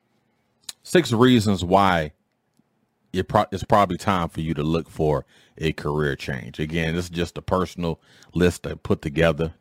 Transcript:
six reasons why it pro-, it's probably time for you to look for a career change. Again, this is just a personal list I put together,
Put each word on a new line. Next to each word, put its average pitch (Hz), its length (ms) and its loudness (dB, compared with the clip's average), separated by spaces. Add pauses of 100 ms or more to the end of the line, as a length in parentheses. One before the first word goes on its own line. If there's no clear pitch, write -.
(840)
six 170 280 2
reasons 107 520 4
why 87 480 4 (1000)
it - 160 -4
pro-, 104 220 2
it's 92 140 -8
probably 98 320 2
time 87 320 -2
for - 120 -10
you 80 140 -4
to 73 80 -4
look 80 260 -4
for 76 360 -2 (340)
a 78 140 -2
career 73 440 -4
change. 64 420 -10
Again, 80 360 -4
this 90 120 -4
is 87 40 -16
just 85 280 -6
a - 40 -10
personal 87 580 -4 (340)
list 85 320 2
I 80 80 -8
put - 280 -4
together, 80 580 0